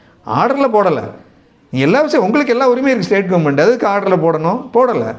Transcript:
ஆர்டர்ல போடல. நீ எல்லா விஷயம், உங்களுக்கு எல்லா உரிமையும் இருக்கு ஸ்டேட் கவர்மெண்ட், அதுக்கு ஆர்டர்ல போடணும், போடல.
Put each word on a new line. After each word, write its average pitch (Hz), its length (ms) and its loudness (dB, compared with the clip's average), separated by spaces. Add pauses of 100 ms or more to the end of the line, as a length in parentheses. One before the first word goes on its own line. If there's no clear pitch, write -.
(260)
ஆர்டர்ல 254 460 0
போடல. 185 280 0 (680)
நீ 131 100 -4
எல்லா 170 200 2
விஷயம், 302 240 0
உங்களுக்கு 254 280 0
எல்லா 254 180 2
உரிமையும் 254 160 0
இருக்கு 247 160 0
ஸ்டேட் 190 280 -2
கவர்மெண்ட், 151 300 2
அதுக்கு 214 260 2
ஆர்டர்ல 196 320 0
போடணும், 165 560 -2
போடல. 208 440 0